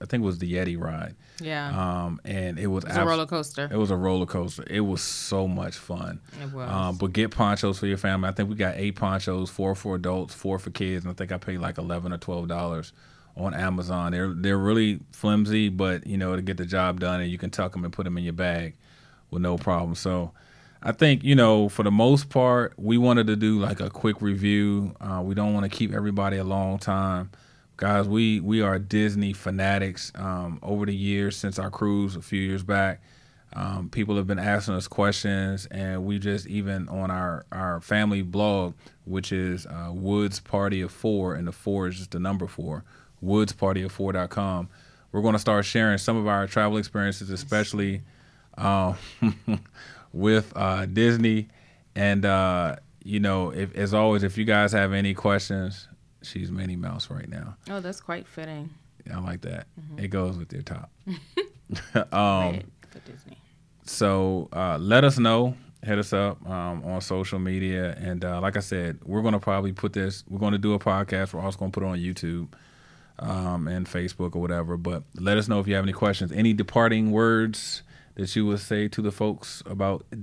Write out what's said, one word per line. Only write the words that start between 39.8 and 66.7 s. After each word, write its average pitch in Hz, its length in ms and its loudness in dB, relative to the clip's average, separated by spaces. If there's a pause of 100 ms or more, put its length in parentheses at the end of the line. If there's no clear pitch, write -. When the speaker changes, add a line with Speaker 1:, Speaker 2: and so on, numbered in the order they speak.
Speaker 1:
Woods 98 480 0
Party 98 420 0
of 87 100 -4
Four, 98 440 0
and 87 120 -4
the 85 40 -4
four 98 360 -2
is 90 100 -4
just 92 140 -12
the 85 80 -4
number 92 280 -2
four, 82 380 -8 (360)
woods 101 320 2
party 95 280 0
of 92 100 -4
four 98 200 -2
dot 90 180 -2
com. 95 400 -2 (420)
We're 104 120 0
gonna 110 160 4
start 104 260 2
sharing 110 320 2
some 117 180 0
of 107 120 0
our 98 180 2
travel 104 320 2
experiences, 101 540 -4
especially, 101 720 -2 (520)
uh, 98 380 2 (280)
<laughs> 107 120 4 (800)
with, 107 420 2
uh, 95 300 0
Disney. 110 600 4 (480)
And, 101 300 4
uh, 92 520 2 (260)
you 104 160 -2
know, 95 320 2
if, 95 240 -6
as 101 180 0
always, 107 300 6
if 95 140 0
you 110 80 0
guys 104 260 6
have 98 220 2
any 98 200 2
questions, 98 760 0 (340)
she's 92 300 -8
Minnie 92 240 -4
Mouse 90 340 -6
right - 180 -8
now. 82 300 -12 (120)
Speaker 2:
Oh, 196 100 -6
that's 185 200 -8
quite 175 280 -8
fitting. 156 420 -10 (440)
Speaker 1:
I 90 60 -6
like 90 220 -6
that. 87 260 -10 (120)
Speaker 2:
Mm-hmm. 151 260 -14
Speaker 1:
It - 40 -6
goes 92 280 -2
with 82 160 -10
your 90 100 -8
top. 82 320 -12
<laughs> - 100 -20
Speaker 2:
<laughs> - 920 -10
Speaker 1:
Um, 110 180 -4
Speaker 2:
Right, 95 520 0 (260)
for - 80 -20
Disney. - 380 -20 (480)
Speaker 1:
so, 95 680 2
uh, 87 260 0
let 110 240 8
us 135 140 6
know. 120 380 4 (280)
Hit 104 160 0
us 104 140 -2
up, 101 360 0
um, 87 360 -4